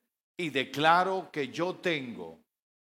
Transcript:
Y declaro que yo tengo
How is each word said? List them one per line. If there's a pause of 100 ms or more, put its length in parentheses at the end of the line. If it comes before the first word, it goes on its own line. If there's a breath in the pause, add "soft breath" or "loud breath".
(380)
Y
declaro
que
yo
tengo (400)